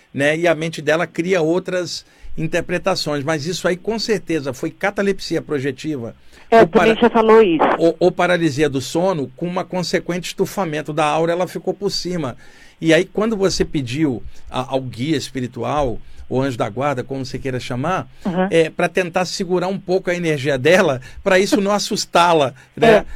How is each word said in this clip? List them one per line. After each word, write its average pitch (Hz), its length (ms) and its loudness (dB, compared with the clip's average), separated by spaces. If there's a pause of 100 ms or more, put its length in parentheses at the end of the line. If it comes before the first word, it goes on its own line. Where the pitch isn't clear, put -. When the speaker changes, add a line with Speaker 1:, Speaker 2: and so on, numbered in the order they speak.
(140)
Speaker 1:
né? 143 240 2
E 175 80 0
a 165 80 4
mente 160 260 -6
dela 156 280 0
cria 180 340 -2
outras 180 640 -2 (320)
interpretações, 165 880 -2
mas 151 220 -4
isso 170 220 -6
aí 180 80 0
com 214 220 -6
certeza 165 560 -2
foi 165 160 -6
catalepsia 196 720 -4
projetiva 139 720 -6 (360)
Speaker 2:
É, 226 100 8
Speaker 1:
ou 214 60 8
Speaker 2:
também 220 280 4
Speaker 1:
para-, 226 140 4
Speaker 2:
já - 20 6
falou 220 320 8
isso. 165 200 4 (160)
Speaker 1:
ou, 165 220 4
ou 180 100 6
paralisia 170 600 2
do 131 100 -2
sono, 165 560 -2
com 170 100 -6
uma 180 180 -4
consequente 180 640 -4
estufamento 156 680 -4
da 156 100 2
aura, 160 280 2
ela 175 140 0
ficou 170 280 -6
por 196 160 -4
cima. 160 460 -4 (440)
E 160 140 4
aí, 175 100 4
quando 214 320 -2
você 185 300 0
pediu 135 560 -2 (280)
a, 127 220 -4
ao 135 80 0
guia 127 360 -4
espiritual, 123 840 -4 (300)
o 127 120 0
anjo 135 160 -2
da 120 140 -2
guarda, 123 340 -4
como 135 200 -8
você 131 140 -10
queira 127 220 -6
chamar, 135 480 -4 (160)
Speaker 2:
Uhum. 185 260 0
Speaker 1:
é, 160 200 4
pra 175 180 -2
tentar 180 380 0
segurar 180 420 -2
um 196 100 -4
pouco 180 320 -2
a 175 40 0
energia 151 420 -2
dela, 147 440 4 (220)
pra 185 160 4
isso 202 220 2
não 196 100 0
assustá-la, 170 840 2 (200)
né? 202 300 6 (120)